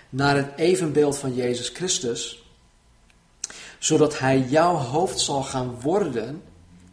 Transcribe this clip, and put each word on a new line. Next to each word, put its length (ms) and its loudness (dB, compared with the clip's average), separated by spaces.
naar 260 2
het 200 0
evenbeeld 600 2
van 180 -4
Jezus 340 -2
Christus, 720 -6
zodat 400 2
hij 200 4
jouw 360 4
hoofd 440 -2
zal 240 -2
gaan 380 -6
worden 600 -2